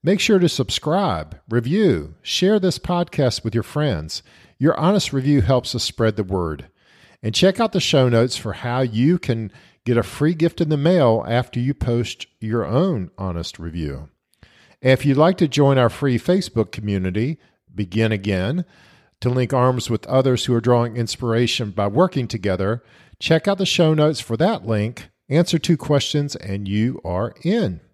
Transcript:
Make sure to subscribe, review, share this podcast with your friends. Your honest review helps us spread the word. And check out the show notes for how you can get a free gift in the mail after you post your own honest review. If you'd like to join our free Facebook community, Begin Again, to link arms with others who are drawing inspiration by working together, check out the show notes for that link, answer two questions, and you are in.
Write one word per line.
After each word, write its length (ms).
Make 180
sure 180
to 100
subscribe, 1000
review, 720
share 400
this 180
podcast 680
with 100
your 80
friends. 600
Your 200
honest 340
review 280
helps 340
us 80
spread 340
the 60
word. 460
And 120
check 240
out 140
the 80
show 300
notes 260
for 160
how 300
you 360
can 320
get 100
a 60
free 320
gift 260
in 80
the 80
mail 500
after 340
you 120
post 540
your 260
own 500
honest 420
review. 500
If 240
you'd 100
like 220
to 100
join 300
our 120
free 280
Facebook 540
community, 680
Begin 380
Again, 540
to 100
link 240
arms 340
with 180
others 380
who 100
are 60
drawing 360
inspiration 760
by 160
working 420
together, 540
check 300
out 100
the 80
show 280
notes 260
for 180
that 280
link, 440
answer 280
two 180
questions, 600
and 320
you 360
are 380
in. 380